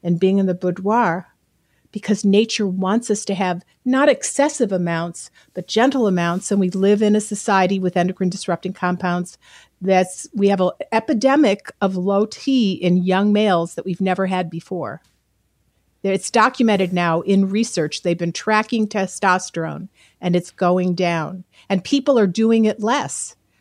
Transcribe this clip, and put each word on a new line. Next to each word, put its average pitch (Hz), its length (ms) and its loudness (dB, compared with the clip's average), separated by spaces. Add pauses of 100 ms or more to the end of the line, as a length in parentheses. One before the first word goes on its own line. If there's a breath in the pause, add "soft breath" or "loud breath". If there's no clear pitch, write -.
and 175 180 0
being 190 180 4
in 190 80 2
the 180 80 0
boudoir? 185 760 -2 (600)
Because 208 340 -2
nature 208 420 2
wants 190 440 -2
us 208 140 -2
to 196 100 -4
have 180 300 -4 (180)
not 269 280 4
excessive 269 640 0
amounts, 170 580 -4 (240 soft breath)
but 170 120 -10
gentle 254 400 2
amounts. 180 440 0
And 202 100 2
we 185 80 2
live 196 320 2
in 208 160 4
a 214 40 2
society 196 580 0
with 180 180 -2
endocrine 185 320 0
disrupting 185 460 -4
compounds. 180 640 -4 (420 loud breath)
That's, 185 540 0
we 202 140 2
have 196 120 2
an 180 100 2 (220)
epidemic 233 880 2
of 190 160 0
low 196 300 0
T 220 460 0
in 180 320 0
young 190 280 2
males 190 420 0
that 165 120 -10
we've 190 160 -6
never 190 240 0
had 185 240 -4
before. 165 500 -8 (1000)
It's 196 280 -2
documented 220 640 2
now 170 300 0
in 196 260 2
research. 190 540 -4
They've 175 160 0
been 170 140 -4
tracking 220 540 0
testosterone, 185 1000 -4 (320 soft breath)
and 180 160 0
it's 175 140 -4
going 180 440 0
down. 170 500 -4 (240 soft breath)
And 190 140 0
people 277 360 0
are 208 80 4
doing 220 400 2
it 214 140 -2
less. - 540 -4 (260)